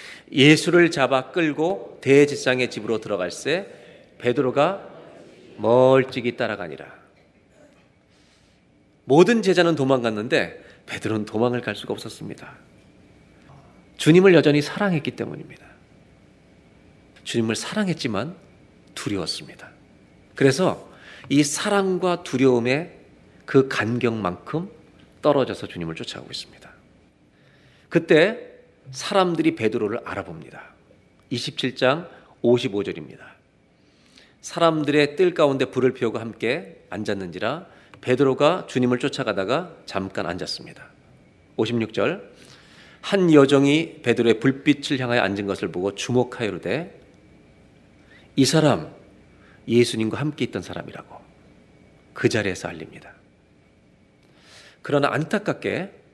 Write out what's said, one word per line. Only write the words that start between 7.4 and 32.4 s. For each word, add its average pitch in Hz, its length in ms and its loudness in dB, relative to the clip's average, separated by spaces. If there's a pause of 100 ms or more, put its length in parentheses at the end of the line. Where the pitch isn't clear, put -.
모든 185 380 6
제자는 170 340 2
도망갔는데 120 880 -2 (220)
베드로는 107 400 -4
도망을 120 340 -2
갈 107 160 -8
수가 - 160 -10
없었습니다. - 640 -14 (1400)
주님을 185 340 6
여전히 147 300 6
사랑했기 170 480 -2
때문입니다. - 560 -12 (1600)
주님을 113 320 -2
사랑했지만 175 760 -6 (600)
두려웠습니다. - 760 -8 (640)
그래서 135 560 0 (380)
이 143 160 2
사랑과 185 800 -2
두려움의 127 720 0 (480)
그 135 240 4
간격만큼 113 1000 -4 (500)
떨어져서 127 460 0
주님을 82 280 -10
쫓아가고 - 360 -14
있습니다. - 400 -16 (1200)
그때 170 480 4 (540)
사람들이 170 640 0
베드로를 110 480 -2
알아봅니다. - 720 -14 (560)
이십칠 123 440 -6
장 143 340 0 (320)